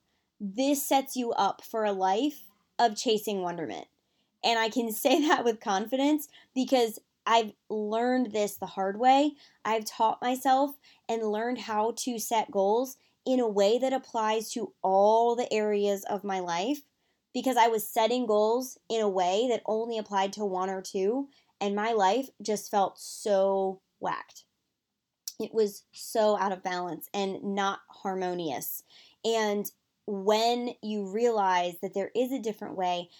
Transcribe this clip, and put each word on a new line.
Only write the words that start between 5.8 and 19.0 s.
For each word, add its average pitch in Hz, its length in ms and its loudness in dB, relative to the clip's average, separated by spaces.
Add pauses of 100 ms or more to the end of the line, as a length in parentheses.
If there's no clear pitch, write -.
because 247 460 0 (260)
I've 220 280 2 (160)
learned 226 640 0
this 208 240 -2
the - 100 -10
hard 196 340 -4
way. 277 340 4 (300)
I've 220 220 -2
taught - 360 0
myself 262 580 0 (280)
and 226 240 -2
learned 233 280 -2
how 214 380 -2
to 240 200 -4
set 220 320 -2
goals 214 480 0 (260)
in 254 160 2
a 240 80 2
way 202 300 4
that 262 160 0
applies 220 600 -2
to - 280 -8
all 214 540 6
the 240 180 -2
areas 202 520 0
of 190 180 -6
my 196 160 -4
life, 180 420 -2 (500)
because 254 240 0
I 233 120 6
was 220 200 0
setting 240 380 0
goals 220 540 2 (100)
in 226 120 0